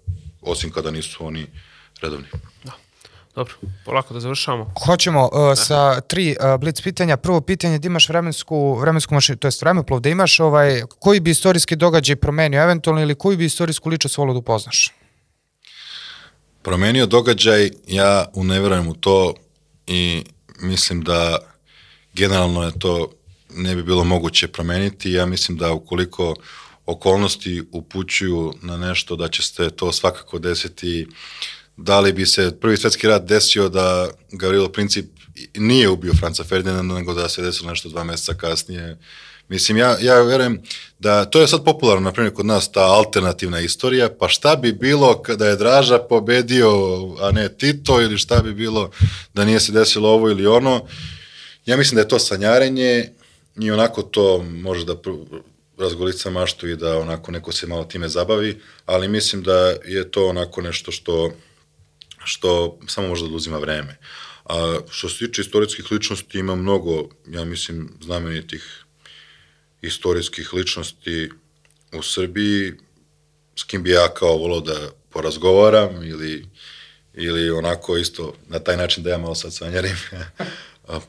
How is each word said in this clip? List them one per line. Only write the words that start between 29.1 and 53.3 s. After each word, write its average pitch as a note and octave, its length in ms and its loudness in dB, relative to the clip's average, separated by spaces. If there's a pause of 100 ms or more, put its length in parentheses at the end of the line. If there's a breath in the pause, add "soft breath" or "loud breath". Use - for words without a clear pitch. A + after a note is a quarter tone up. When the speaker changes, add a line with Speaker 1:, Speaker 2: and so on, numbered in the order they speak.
Speaker 1:
da E2 120 -4
će - 140 -4
se - 280 -4
to F2 220 -4
svakako - 460 -2
desiti, E2+ 680 -6 (720 loud breath)
da G2 240 2
li G2 120 4
bi F#2 140 -2
se F2+ 340 0
Prvi A2 160 2
svetski A2 300 0
rat G#2+ 180 6
desio G2+ 440 2
da F2+ 400 0 (240)
Gavrilo F#2+ 360 0
Princip G2+ 380 -4 (480)
nije A2 340 4
ubio F2 260 0
Franca E2+ 300 0
Ferdinanda, F#2 500 -2
nego F2 200 -6
da F2 140 -4
se F2+ 140 -6
desilo F2 280 -6
nešto E2+ 180 -8
dva E2 160 -8
meseca E2+ 300 -8
kasnije. E2 640 -8 (500 loud breath)
Mislim, F#2+ 300 0
ja, A#2+ 220 4
ja B2 220 6
verujem A#2+ 400 2 (360 loud breath)
da, G#2 260 2
to D#3 160 4
je D3+ 80 6
sad D3+ 160 0
popularno, B2+ 380 4
na F#2+ 100 -2
primjer, G#2+ 220 -2
kod G2+ 120 -4
nas, G#2 260 0
ta G2+ 80 2
alternativna F#2 800 2
istorija, B2 480 0 (100)
pa F#2+ 100 0
šta D3+ 280 4
bi A#2+ 160 0
bilo C3+ 500 4
kada G#2+ 240 0
je G2+ 100 4
Draža A#2+ 420 6
pobedio, A#2+ 720 4 (500)
a G2 120 0
ne G#2 160 0
Tito, C#3+ 540 2
ili G#2+ 160 0
šta A#2+ 240 2
bi A2 120 -4
bilo A2 360 -4 (440 loud breath)
da G#2 100 2
nije A2 160 4
se G#2 120 -2
desilo G#2+ 360 4
ovo A2 220 6
ili G2 160 2
ono. B2 400 4 (800 loud breath)
Ja B2 100 2
mislim C#3 180 2
da A2 60 6
je G#2+ 80 4
to B2 100 2
sanjarenje B2 880 2 (520 soft breath)